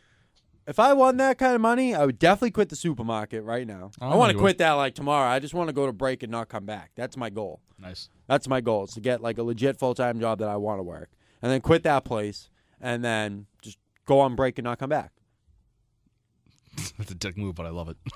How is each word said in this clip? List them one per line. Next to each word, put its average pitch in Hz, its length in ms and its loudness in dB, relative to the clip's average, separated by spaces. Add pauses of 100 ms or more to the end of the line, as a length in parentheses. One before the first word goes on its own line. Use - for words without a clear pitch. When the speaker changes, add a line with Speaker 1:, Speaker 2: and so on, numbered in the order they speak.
(680)
Speaker 1:
if - 140 0
I 262 120 8
won 262 260 6
that 269 200 2
kind 254 160 4
of 233 60 2
money, 240 340 2
I 147 100 2
would 135 140 0
definitely 202 320 4
quit 202 180 0
the 151 60 -12
supermarket 113 720 -4
right 117 220 -4
now. 98 340 -14
Speaker 2:
Oh, 123 100 -6
Speaker 1:
I 156 60 6
wanna 226 160 6
Speaker 2:
you 101 80 0
Speaker 1:
quit 190 140 6
Speaker 2:
would. 185 40 -4
Speaker 1:
that, 160 140 6
like, 139 240 0
tomorrow. 143 340 2
I 127 80 2
just 139 160 -6
wanna 165 180 -2
go 139 140 0
to 131 60 -4
break 127 320 -4
and 110 80 -10
not 117 160 -6
come 104 180 -10
back. 101 300 -10
That's 123 200 -8
my 120 140 -6
goal. 98 300 -8 (180)
Speaker 2:
Nice. 92 300 -14 (180)
Speaker 1:
That's 135 220 2
my 131 120 0
goal, 110 260 0
is - 80 -18
to 107 60 -12
get, 117 220 -2
like, 113 160 -4
a 117 60 -4
legit 117 340 -2
full-time 123 400 0
job 113 220 0
that 107 80 -2
I 104 80 -4
wanna 104 260 -4
work. 82 280 -14 (320)
And 123 100 0
then 131 80 0
quit 165 240 2
that 147 200 2
place 104 460 -6 (300)
and 120 240 -4
then 107 420 -4 (160)
just - 160 -20 (260)
go 139 140 4
on 135 160 4
break 131 240 -2
and 123 60 -8
not 120 160 -6
come 135 100 -8
back. 135 220 -2 (1600)
Speaker 2:
<laughs> - 220 -12
That's 101 120 -10
a 95 40 -10
dick 90 220 -8
move, 98 200 -6
but 85 100 -8
I 82 40 -8
love 85 180 -8
it. 80 80 -12 (200)